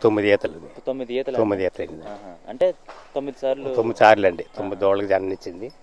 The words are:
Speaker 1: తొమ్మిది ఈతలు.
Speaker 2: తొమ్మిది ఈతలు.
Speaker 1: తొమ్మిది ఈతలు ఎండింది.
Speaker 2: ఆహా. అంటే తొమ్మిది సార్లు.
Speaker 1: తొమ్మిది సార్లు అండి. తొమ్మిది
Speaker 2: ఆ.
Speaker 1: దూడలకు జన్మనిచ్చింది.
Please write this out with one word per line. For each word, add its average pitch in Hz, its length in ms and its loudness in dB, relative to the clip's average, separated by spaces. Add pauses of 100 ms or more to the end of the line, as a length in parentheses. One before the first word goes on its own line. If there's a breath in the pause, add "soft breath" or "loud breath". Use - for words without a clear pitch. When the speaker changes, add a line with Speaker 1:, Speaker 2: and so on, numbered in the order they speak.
Speaker 1:
తొమ్మిది 104 320 4
ఈతలు. 101 200 0 (340)
Speaker 2:
తొమ్మిది 131 260 -6
ఈతలు. 127 240 -2
Speaker 1:
తొమ్మిది 101 280 2
ఈతలు 90 180 -4
ఎండింది. 80 220 -12
Speaker 2:
ఆహా. 101 280 -16 (160)
అంటే 175 220 2 (440)
తొమ్మిది 139 260 -8
సార్లు. 135 340 -4
Speaker 1:
తొమ్మిది 117 240 0
సార్లు 107 280 8
అండి. 87 180 0 (120)
తొమ్మిది 101 280 -6
Speaker 2:
ఆ. - 20 4
Speaker 1:
దూడలకు 98 180 2
జన్మనిచ్చింది. 95 680 -4 (120)